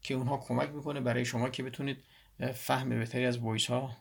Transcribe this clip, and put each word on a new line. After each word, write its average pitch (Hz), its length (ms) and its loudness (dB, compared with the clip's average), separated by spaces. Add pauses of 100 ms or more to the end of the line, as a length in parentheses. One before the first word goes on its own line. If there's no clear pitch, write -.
که 139 120 -2
اونها 131 220 2
کمک 143 340 0
می‌کنه 143 300 -4
برای 123 240 2
شما 120 240 0
که 131 140 -4
بتونید، 135 420 -4 (360)
اه، 127 120 0
فهم 131 360 0
بهتری 117 380 2
از 120 120 2
وایس 113 280 0
ها 127 340 0